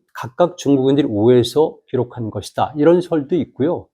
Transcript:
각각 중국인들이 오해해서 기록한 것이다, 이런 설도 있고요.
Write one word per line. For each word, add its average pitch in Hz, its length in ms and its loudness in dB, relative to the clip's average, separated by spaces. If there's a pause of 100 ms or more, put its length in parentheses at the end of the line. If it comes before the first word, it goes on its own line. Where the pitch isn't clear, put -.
(120)
각각 - 460 -4
중국인들이 139 500 2
오해해서 123 680 2 (100)
기록한 120 420 -6
것이다, 104 460 -8
이런 165 240 4
설도 170 360 -4
있고요. 139 580 -4